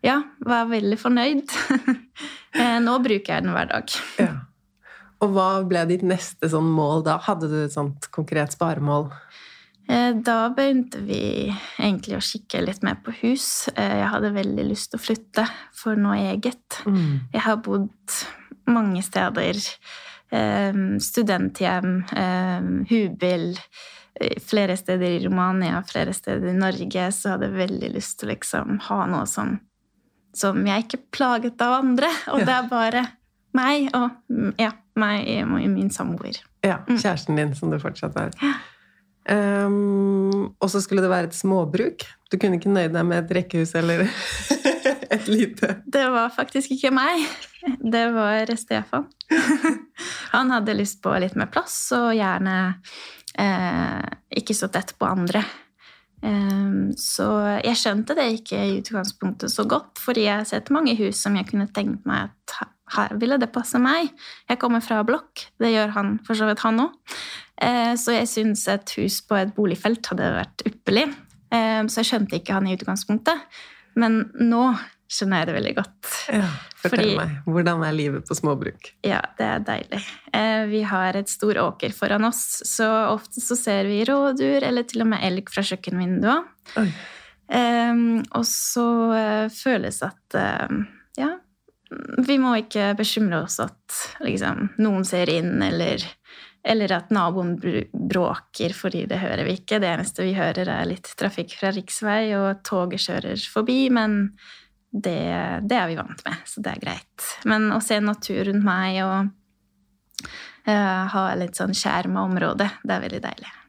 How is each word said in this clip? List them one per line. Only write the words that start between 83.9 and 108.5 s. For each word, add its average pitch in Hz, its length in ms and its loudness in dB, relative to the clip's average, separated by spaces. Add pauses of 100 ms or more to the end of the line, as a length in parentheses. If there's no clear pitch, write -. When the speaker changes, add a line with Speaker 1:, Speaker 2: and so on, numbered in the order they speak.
Speaker 1:
rådyr, 277 640 2
eller 247 180 0
til 226 220 0
og - 20 6
med 220 160 2
elg 190 240 -2
fra 196 160 -2
kjøkkenvinduet. 190 840 0 (220)
Speaker 2:
Oi. 214 160 2 (600)
Speaker 1:
Ehm, 233 560 4 (220)
og 233 180 -2
så, - 420 0 (260)
eh, 214 360 2
føles 220 540 -2
at, 185 180 -8 (120)
ehm, - 500 -2 (300)
ja, 277 180 -2 (840)
vi 262 200 4
må 254 220 4
ikke 208 380 0
bekymre 208 480 2
oss - 160 -6
at, - 420 -6 (160)
liksom, - 560 -2
noen 196 320 2
ser 180 240 0
inn, 170 300 0
eller, 165 420 0 (640)
eller 208 280 2
at 175 220 0
naboen 180 420 2
br-, - 340 -2
bråker, - 840 -2
fordi 180 320 -4
det 190 160 -4
hører - 240 -2
vi 180 80 0
ikke. 214 240 -2
Det 196 80 2
eneste 180 400 -2
vi 185 80 0
hører 180 320 0
er 170 240 -2
litt - 240 -10
trafikk 175 400 -4
fra 196 160 -2
riksvei, 208 640 -2
og 196 300 0
toget 180 420 -2
kjører - 400 -4
forbi, 254 420 2
men 214 440 2 (600)
det, 202 200 -2 (460)
det 214 180 0
er 185 120 0
vi 165 80 -4
vant - 260 -10
med, 170 220 -6
så - 180 -10
det 196 100 -4
er - 80 -10
greit. - 440 -10 (160)
Men 214 300 2
å 220 120 0
se 220 180 0
natur 208 460 -2
rundt 202 180 2